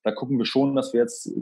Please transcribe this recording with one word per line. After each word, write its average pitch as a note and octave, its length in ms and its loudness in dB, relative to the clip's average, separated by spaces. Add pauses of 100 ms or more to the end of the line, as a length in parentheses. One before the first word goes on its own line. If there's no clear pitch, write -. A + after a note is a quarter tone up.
da A2 80 0
gucken C3 260 -2
wir A2+ 80 2
schon, C#3 280 2
dass C3 200 -2
wir A#2 60 4
jetzt - 300 -2 (120)